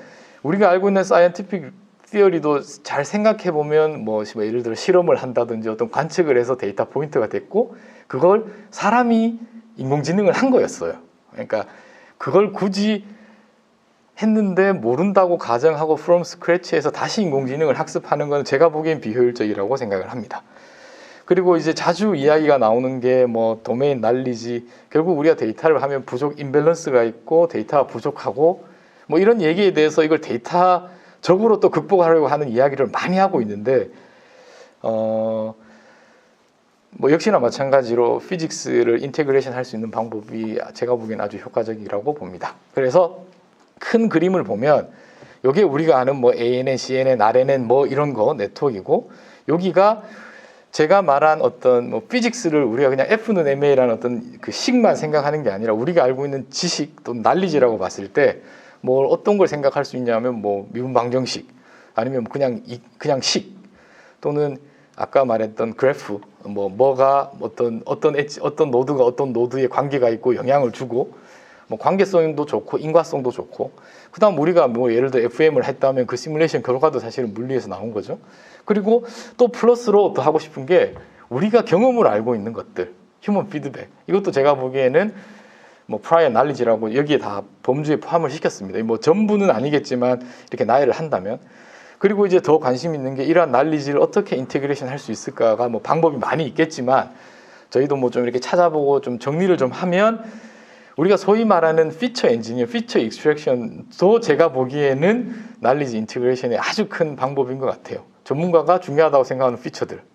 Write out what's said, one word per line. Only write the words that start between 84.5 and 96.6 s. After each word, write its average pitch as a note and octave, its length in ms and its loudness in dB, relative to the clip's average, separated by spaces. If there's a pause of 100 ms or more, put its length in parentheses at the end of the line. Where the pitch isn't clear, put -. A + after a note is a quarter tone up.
보기에는 C3 600 0 (760)
뭐 A2 100 -6
프라이어 E3 280 4
날리지라고 A#2 680 0
여기에 C#3+ 240 2
다 G#2 240 -8 (220)
범주에 D3 320 0
포함을 E3 340 -2
시켰습니다. G#2+ 540 -6
뭐 A2 160 -2
전부는 G3+ 500 2
아니겠지만 B2+ 720 0 (260)
이렇게 B2 160 -4
나열을 B2+ 280 4
한다면. A#2 480 -6 (580)
그리고 G3+ 280 2
이제 F3+ 140 4
더 D3+ 200 4
관심 C3 340 -2
있는 C3+ 220 -6
게 C3+ 80 -4
이러한 E3 260 4
날리지를 C#3+ 500 0
어떻게 F3 360 0
인테그레이션 C#3 520 -4
할 C3+ 120 -8
수 - 100 -12
있을까가 A2+ 580 -2
뭐 A2+ 140 -6
방법이 D#3 340 2
많이 C#3+ 300 -2
있겠지만 C3 640 0 (600)